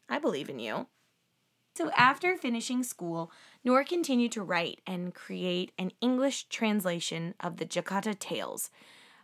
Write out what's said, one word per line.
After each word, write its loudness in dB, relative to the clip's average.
I 0
believe -2
in -8
you. -4
So -2
after 6
finishing -2
school, -6
Noor 6
continued 2
to -4
write -2
and -4
create -4
an -2
English 2
translation 0
of -6
the -2
Jataka -2
tales -6